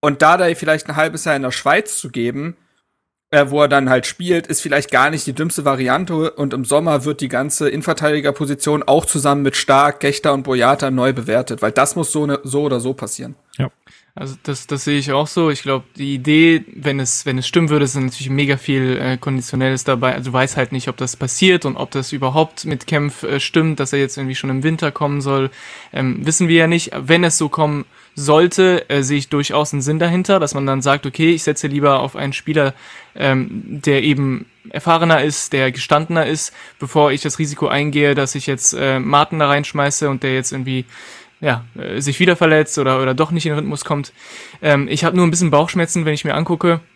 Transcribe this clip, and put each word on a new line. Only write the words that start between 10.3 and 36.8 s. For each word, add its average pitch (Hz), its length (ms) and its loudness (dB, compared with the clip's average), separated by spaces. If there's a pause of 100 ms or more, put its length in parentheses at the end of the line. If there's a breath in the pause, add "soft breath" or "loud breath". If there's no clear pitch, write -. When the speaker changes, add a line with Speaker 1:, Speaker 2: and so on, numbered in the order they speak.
Speaker 1:
und 139 120 -2
Boyata 135 460 2
neu 131 220 2
bewertet, 120 500 -2
weil 107 100 2
das 135 220 2
muss 165 160 -4
so 151 160 0
ne-, 143 160 -2
so 135 200 -2
oder 135 180 0
so 127 140 -4
passieren. 123 420 -12 (200)
Speaker 2:
Ja. 135 140 -4 (440 soft breath)
Speaker 3:
Also 135 280 -12
das, 143 240 -8
das 139 160 -4
sehe 147 160 0
ich 139 140 -2
auch 147 160 2
so. 165 200 0
Ich 143 140 -2
glaub, 135 220 -2 (100)
die 139 200 -6
Idee, 156 500 4 (100)
wenn 139 240 -2
es, - 260 -4
wenn 131 140 -2
es 127 80 -4
stimmen 165 220 2
würde, 147 160 4
ist 127 100 -2
natürlich 131 360 -4
mega 139 260 0
viel, 131 440 -2
äh, 131 160 -2
Konditionelles 131 680 -2
dabei. 127 300 0
Also 127 160 -8
du - 20 -8
weißt 131 240 0
halt 127 160 -2
nicht, 131 160 -6
ob 127 80 -6
das - 180 -6
passiert 180 500 2
und 135 120 -4
ob 131 160 -8
das 135 200 -6
überhaupt 143 520 0
mit 151 240 -8
Kempf, 147 340 -2
äh, - 160 -2
stimmt, 160 400 0
dass 135 140 -2
er 139 80 2
jetzt 135 160 -2
irgendwie 131 180 -6
schon 135 160 -6
im 131 140 -2
Winter 160 260 -2
kommen 143 300 -4
soll. 135 300 0 (420 loud breath)
Ähm, 131 340 -2
wissen 165 220 0
wir 165 80 4
ja 165 100 6
nicht. 165 320 0
Wenn 160 240 2
es 170 160 2
so 151 100 0
kommen 147 360 -2 (320 soft breath)
sollte, 175 760 4
äh, 143 140 2
sehe 143 140 0
ich 135 100 -6
durchaus 147 440 0
einen 143 100 -2
Sinn 151 180 0
dahinter, 180 400 2
dass 147 120 -2
man 139 140 -4
dann 135 160 -2
sagt, 143 240 0
okay, 160 240 0
ich 165 140 0
setze 151 240 -2
lieber 139 320 2
auf 131 160 -4
einen 139 160 -4
Spieler, 147 420 0 (400 loud breath)
ähm, 135 340 0 (360)
der 139 180 2
eben 135 440 0 (240)
erfahrener 165 520 2
ist, 147 300 -2
der 131 180 2
gestandener 156 560 0
ist, 151 260 -4 (280 loud breath)